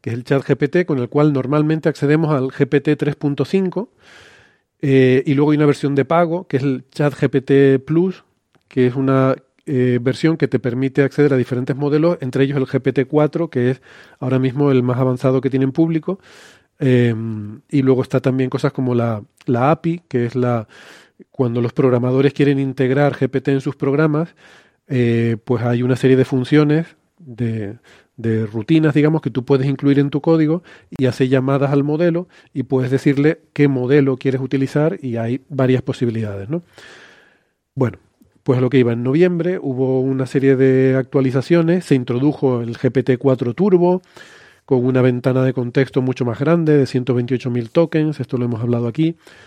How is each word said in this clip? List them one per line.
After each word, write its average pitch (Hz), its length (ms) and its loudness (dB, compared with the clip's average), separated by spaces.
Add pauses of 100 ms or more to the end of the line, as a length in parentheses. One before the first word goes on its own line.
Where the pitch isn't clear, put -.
que - 100 -10
es 113 40 -6
el 127 100 -10
Chat 139 180 0
G 135 140 0
P 147 120 -2
T, 175 160 0
con 151 140 -2
el 123 100 -4
cual 147 240 2
normalmente 151 560 0
accedemos 151 460 0
al 131 140 -2
G 139 180 -2
P 143 140 0
T 151 160 0
tres 147 180 -2
punto 143 300 -4
cinco, 190 460 -2 (920)
eh, 135 420 4
y 143 100 0
luego 147 180 2
hay 147 40 2
una 151 100 4
versión 143 280 0
de 135 100 2
pago, 170 440 0
que - 80 -4
es 127 80 -2
el 131 260 -4
Chat 147 240 -2
G 139 160 -2
P 139 100 0
T 135 380 4
Plus, 170 460 -2 (440)
que 127 200 0
es 123 80 -4
una, 135 400 2 (280)
eh, 127 380 0
versión 147 340 0
que 139 120 0
te 127 100 -2
permite 131 460 -2
acceder 143 280 2
a 135 40 2
diferentes 127 400 -2
modelos, 151 440 0
entre 135 220 -2
ellos 139 160 0
el 131 80 -2
G 135 140 -2
P 127 120 -2
T 131 120 0
cuatro, 151 440 -2
que 123 220 0
es 131 120 -6 (360)
ahora 127 220 -2
mismo 135 320 0
el 127 100 4
más 123 160 -2
avanzado 131 420 0
que 131 100 -2
tienen 135 200 0
público, 165 480 -2 (640)
em, 113 880 0
y 143 140 0
luego 131 200 2
está 131 180 -2
también 131 300 0
cosas 139 220 -2
como 127 240 -2
la, 117 260 -2 (240)
la 127 240 2
api, 165 380 -2
que 120 180 -2
es 120 80 -8
la, 123 320 -2 (640)
cuando 120 300 -2
los 120 120 -2
programadores 131 600 2
quieren 139 260 0
integrar 135 560 0
G 131 140 -2
P 131 120 -4
T 139 120 -2
en 135 80 0
sus 139 160 -8
programas, 151 580 -2 (540)
eh, 117 560 0
pues 117 180 -2
hay 120 220 -2
una 127 100 0
serie 131 220 2
de 131 80 2
funciones 147 720 0 (220)
de, 113 580 -8 (400)
de 113 300 -2
rutinas, 147 480 0
digamos, 151 280 2
que 135 80 -4
tú 123 140 -6
puedes 135 240 0
incluir 143 320 2
en 143 100 0
tu 143 100 -4
código 160 440 0 (260)
y - 160 -2
hace 127 220 0
llamadas 135 420 0
al 139 140 2
modelo 165 420 -2 (260)
y 131 120 -6
puedes 127 260 -2
decirle 143 520 0 (100)
qué 143 160 2
modelo 135 480 2
quieres 131 240 -2
utilizar 139 600 -2
y 117 180 -6
hay 117 300 -4
varias 131 340 2
posibilidades, 110 640 -6
¿no? 170 160 -6 (1120)
Bueno, 117 220 -2 (440)
pues 123 160 0
a - 20 0
lo 127 100 0
que 135 80 2
iba, 120 140 2
en 120 120 -4
noviembre 170 580 0
hubo 131 380 -2
una 131 260 -2
serie 135 300 2
de 131 400 2
actualizaciones, 139 880 0
se - 100 2
introdujo 127 640 0
el 117 160 -8
G 131 140 0
P 123 140 0
T 127 120 2
cuatro 127 380 0
Turbo 180 480 2 (640)
con 123 200 0
una 127 160 2
ventana 127 440 2
de 131 80 0
contexto 127 500 -2
mucho 127 220 -2
más 120 160 -4
grande 156 360 2
de 135 100 4
ciento 127 280 -2
veintiocho 123 360 -2
mil 120 200 -4
tokens, 156 480 0
esto 135 180 -6
lo 123 100 -2
hemos 117 140 -4
hablado 120 280 -2
aquí, 160 260 -2 (320)